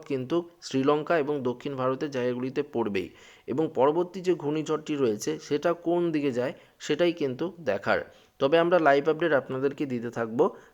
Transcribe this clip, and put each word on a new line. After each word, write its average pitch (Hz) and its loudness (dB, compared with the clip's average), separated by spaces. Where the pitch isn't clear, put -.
কিন্তু 131 -4
শ্রীলঙ্কা 147 0
এবং 147 0
দক্ষিণ 123 -4
ভারতের 131 -2
জায়গাগুলিতে 123 -2
পড়বেই। 107 -2
এবং 139 -2
পরবর্তী 165 0
যে 175 2
ঘূর্ণিঝড়টি 151 -4
রয়েছে, 123 0
সেটা 147 -2
কোন 175 0
দিকে 143 0
যায়, 123 -2
সেটাই 165 2
কিন্তু 139 -2
দেখার। 101 0
তবে 139 4
আমরা 175 6
লাইভ 143 6
আপডেট 156 2
আপনাদেরকে 135 0
দিতে 120 -4
থাকবো। 117 0